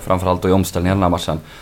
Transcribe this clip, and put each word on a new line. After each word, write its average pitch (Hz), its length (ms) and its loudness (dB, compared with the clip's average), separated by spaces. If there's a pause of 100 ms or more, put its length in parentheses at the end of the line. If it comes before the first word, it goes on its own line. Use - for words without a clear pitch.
framförallt 90 400 0
då 92 80 0
i - 20 4
omställningen 92 460 0
i - 0 -
den 98 60 2
här 87 60 2
matchen, 82 300 -2 (220)